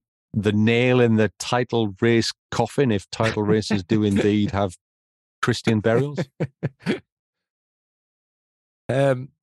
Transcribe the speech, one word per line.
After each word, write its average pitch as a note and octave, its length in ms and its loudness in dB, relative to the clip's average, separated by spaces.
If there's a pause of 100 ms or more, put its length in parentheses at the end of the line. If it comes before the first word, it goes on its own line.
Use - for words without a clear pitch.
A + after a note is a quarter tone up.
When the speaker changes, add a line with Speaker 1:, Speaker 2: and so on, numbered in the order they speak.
(320)
Speaker 1:
the G#2 200 0
nail A#2 480 2
in A#2 160 4
the G#2+ 220 0
title A#2 640 -4
race A#2 320 2 (180)
coffin, A#2+ 420 0
if G2+ 180 -4
title A2 320 -2
races G#2 400 -2
do G#2+ 220 0
Speaker 2:
<laughs> - 0 -
Speaker 1:
indeed G#2 480 0
have G2 240 -4 (640)
Christian A2+ 380 0
burials? C3 440 0
Speaker 2:
<laughs> - 760 -8 (1900)
Um, C3+ 420 0 (120)